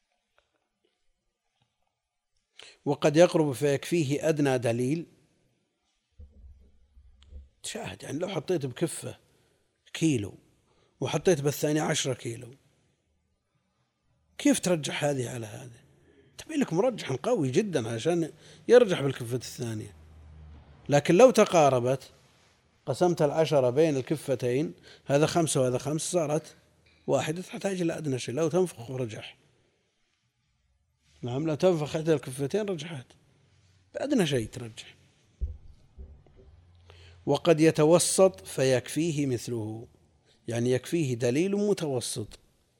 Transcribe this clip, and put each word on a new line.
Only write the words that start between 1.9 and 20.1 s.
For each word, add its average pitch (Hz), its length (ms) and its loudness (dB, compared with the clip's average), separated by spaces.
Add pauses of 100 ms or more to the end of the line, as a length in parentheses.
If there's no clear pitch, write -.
وقد 147 320 2
يقرب 165 360 6
فيكفيه 143 760 0
أدنى 143 300 2
دليل. 120 480 -2 (2500)
تشاهد، - 400 -12
يعني، 135 160 -8
لو 185 100 -6
حطيت 165 380 -4
بكفة - 520 -8 (760)
كيلو 127 420 -2 (680)
وحطيت 156 400 0
بالثانية 151 420 0
عشرة 147 320 -2
كيلو، 117 340 -12 (1900)
كيف 285 220 2
ترجح 156 440 -2
هذه 135 260 -2
على 120 160 -10
هذه؟ 120 340 -16 (580)
تبي - 160 -12
لك 277 180 -2
مرجح 202 400 -2
قوي 165 380 -2
جدًا 151 380 -2
عشان 156 440 -2 (360)
يرجح 208 340 6
بالكفة 127 340 -4
الثانية. 110 600 -8 (920)